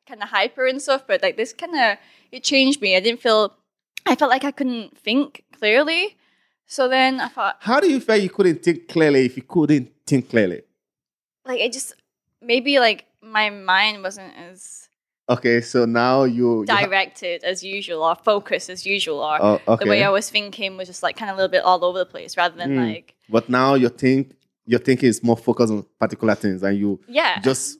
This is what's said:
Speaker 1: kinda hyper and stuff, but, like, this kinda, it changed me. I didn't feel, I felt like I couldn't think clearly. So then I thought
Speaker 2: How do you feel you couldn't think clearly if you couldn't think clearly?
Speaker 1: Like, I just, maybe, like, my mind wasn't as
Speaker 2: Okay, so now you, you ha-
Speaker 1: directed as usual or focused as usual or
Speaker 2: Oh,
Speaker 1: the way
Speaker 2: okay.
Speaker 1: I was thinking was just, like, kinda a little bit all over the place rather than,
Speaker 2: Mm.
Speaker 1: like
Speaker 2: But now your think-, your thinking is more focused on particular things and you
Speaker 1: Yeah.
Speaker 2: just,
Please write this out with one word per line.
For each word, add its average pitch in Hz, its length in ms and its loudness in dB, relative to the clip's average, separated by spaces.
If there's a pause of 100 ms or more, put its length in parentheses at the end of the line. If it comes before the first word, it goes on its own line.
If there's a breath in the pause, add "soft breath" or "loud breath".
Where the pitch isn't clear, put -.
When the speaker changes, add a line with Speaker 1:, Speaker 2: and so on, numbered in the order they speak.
Speaker 1:
kinda 220 200 -14
hyper 233 400 -2
and 262 140 -2
stuff, 269 260 -2
but, 190 160 -2
like, 190 160 0
this 220 160 -6
kinda, 269 440 -2 (340 soft breath)
it 254 120 -16
changed 269 380 2
me. 190 140 2
I 190 40 2
didn't 233 200 -2
feel, 214 340 2 (520)
I 339 80 2
felt 269 160 2
like 269 140 0
I 285 60 -4
couldn't 240 480 -8
think 269 440 -2 (160)
clearly. 302 580 0 (500)
So 254 220 -2
then 262 320 2
I 240 80 -4
thought 214 320 -6
Speaker 2:
How 240 200 2
do 381 100 4
you 269 100 0
feel 220 160 2
you 196 140 0
couldn't 180 320 2
think 170 260 -2
clearly 143 380 4
if 123 100 -8
you 127 60 -12
couldn't 147 480 0 (160)
think 127 240 0
clearly? 95 320 0 (840)
Speaker 1:
Like, 254 160 -6
I 220 80 0
just, 262 260 -12 (480)
maybe, 254 360 0
like, 226 260 2 (160)
my 214 300 -2
mind 202 520 -2
wasn't 190 340 -10
as - 520 -20 (400)
Speaker 2:
Okay, 120 340 0
so 120 240 0
now 123 380 2
you, 120 440 0
you 226 60 0
ha- 202 100 2
Speaker 1:
directed 190 600 -4
as 185 180 -6
usual 185 400 -8
or 165 120 2
focused 202 560 -2
as 180 140 -14
usual 185 360 -4
or 151 200 -2
Speaker 2:
Oh, 104 360 2
Speaker 1:
the - 100 -2
way 101 120 4
Speaker 2:
okay. - 60 2
Speaker 1:
I - 60 2
was 104 200 0
thinking 202 460 -6
was 185 120 -12
just, 180 140 -18
like, 175 140 -4
kinda 202 160 -8
a 190 40 -12
little 190 140 0
bit 185 140 0
all 180 200 2
over 180 140 -2
the 180 80 -4
place - 300 -16
rather 175 200 -2
than, 170 200 -8
Speaker 2:
Mm. 123 180 0
Speaker 1:
like - 200 -20 (140)
Speaker 2:
But 113 200 0
now 131 260 4
your 123 160 4
think-, 135 420 0 (340)
your 117 140 2
thinking 131 300 2
is 107 120 -2
more 117 140 4
focused 113 360 0
on 107 120 -4 (160)
particular 110 340 -2
things 95 280 -4
and 98 160 0
you 101 200 -2 (100)
Speaker 1:
Yeah. 240 320 -2
Speaker 2:
just, - 400 -2